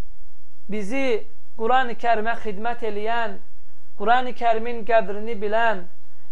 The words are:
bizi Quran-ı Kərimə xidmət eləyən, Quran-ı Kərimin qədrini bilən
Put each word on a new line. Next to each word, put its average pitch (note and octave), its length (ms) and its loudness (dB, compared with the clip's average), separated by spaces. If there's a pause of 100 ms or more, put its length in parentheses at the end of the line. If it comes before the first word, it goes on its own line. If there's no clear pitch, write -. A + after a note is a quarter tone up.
(680)
bizi G#3+ 380 0 (500)
Quran-ı A#3+ 380 0
Kərimə A3+ 460 0
xidmət A3+ 480 -2
eləyən, G#3+ 480 0 (640)
Quran-ı B3 340 2
Kərimin A#3 520 0
qədrini G#3+ 520 0
bilən G#3 480 0 (480)